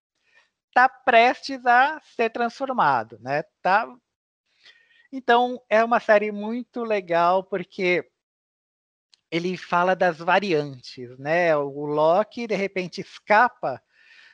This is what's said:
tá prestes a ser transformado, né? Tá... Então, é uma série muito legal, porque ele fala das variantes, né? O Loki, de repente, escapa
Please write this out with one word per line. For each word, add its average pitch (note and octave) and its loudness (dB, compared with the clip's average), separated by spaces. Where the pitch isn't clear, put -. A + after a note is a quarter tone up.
tá B3+ 6
prestes B3 0
a C4 2
ser A3+ -2
transformado, G#3+ -2
né? C#3 -4
Tá... G3+ 2
Então, B3 0
é A3 4
uma A#3 0
série G#3+ 2
muito A#3 -10
legal, F#3 0
porque F3+ -4
ele F3 -4
fala F3 0
das F3 0
variantes, D3 -4
né? D#3+ 0
O C#3+ -6
Loki, F3 0
de G3+ -4
repente, F#3 -8
escapa G#3 0